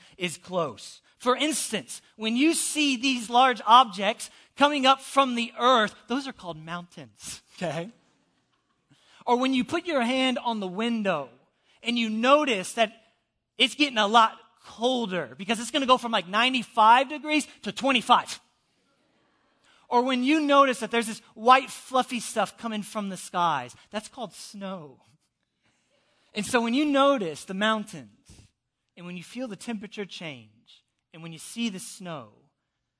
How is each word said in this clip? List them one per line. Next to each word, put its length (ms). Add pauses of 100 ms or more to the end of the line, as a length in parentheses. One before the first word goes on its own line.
(160)
is 220
close. 640 (180)
For 180
instance, 640 (160)
when 200
you 180
see 420
these 320
large 380
objects 640 (260)
coming 300
up 140
from 340
the 240
earth, 360 (120)
those 220
are 40
called 320
mountains, 880
<laughs> 60
okay? 340 (1400)
Or 80
when 160
you 100
put 220
your 160
hand 420
on 160
the 80
window 600 (540)
and 160
you 100
notice 640
that 220 (640)
it's 160
getting 240
a 80
lot 280 (300)
colder 720
because 240
it's 100
gonna 140
go 140
from, 120
like, 160
ninety-five 840
degrees 360 (160)
to 80
twenty-five. 720 (1500)
Or 100
when 240
you 160
notice 400
that 100
there's 180
this 120 (140)
white, 360
fluffy 500
stuff 360
coming 260
from 280
the 80
skies, 580 (140)
that's 180
called 240
snow. 640 (1400)
And 140
so 160
when 100
you 140
notice 580
the 100
mountains, 540 (880)
and 80
when 140
you 40
feel 240
the 100
temperature 500
change, 800 (280)
and 100
when 120
you 40
see 300
the 120
snow, 500 (680)